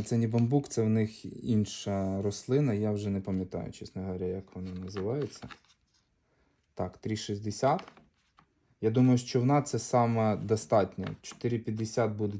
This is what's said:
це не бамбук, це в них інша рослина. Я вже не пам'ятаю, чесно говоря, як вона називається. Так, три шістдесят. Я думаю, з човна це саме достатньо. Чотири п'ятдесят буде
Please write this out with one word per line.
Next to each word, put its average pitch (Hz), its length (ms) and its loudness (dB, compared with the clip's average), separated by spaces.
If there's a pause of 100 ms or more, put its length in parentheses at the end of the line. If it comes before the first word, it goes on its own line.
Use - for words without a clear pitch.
це 120 120 0
не 117 120 2
бамбук, 120 400 2
це 113 140 0
в 110 60 2
них - 560 -2
інша 98 800 0
рослина. 123 520 0
Я 107 180 0
вже 104 180 -2
не 98 100 -2
пам'ятаю, 92 520 -4
чесно - 300 -12
говоря, 92 240 -4
як 95 180 -4 (100)
вона 92 200 -8
називається. 101 760 -6 (1300)
Так, 90 240 -6
три 110 180 -4
шістдесят. 107 680 -2 (960)
Я 110 100 2
думаю, 127 280 6
з 120 60 -2
човна 139 380 2
це 123 160 -4
саме 113 580 2
достатньо. 104 720 0 (160)
Чотири 120 360 -4
п'ятдесят 110 540 -2
буде 104 280 -4